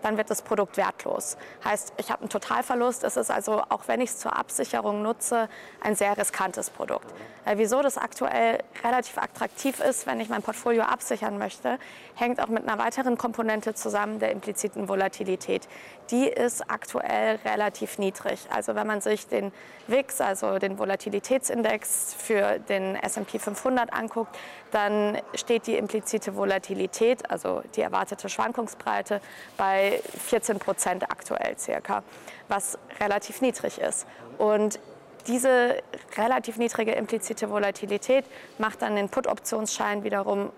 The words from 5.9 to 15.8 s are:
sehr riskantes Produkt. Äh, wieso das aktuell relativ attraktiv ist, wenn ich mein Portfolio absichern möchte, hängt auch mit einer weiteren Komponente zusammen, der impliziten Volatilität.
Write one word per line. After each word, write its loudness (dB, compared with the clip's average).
sehr 4
riskantes -2
Produkt. -4
Äh, 4
wieso 4
das 4
aktuell 2
relativ 0
attraktiv -2
ist, 2
wenn -2
ich -4
mein -2
Portfolio 2
absichern -2
möchte, -2
hängt 0
auch 2
mit 0
einer 0
weiteren 2
Komponente 0
zusammen, -2
der 2
impliziten -4
Volatilität. -2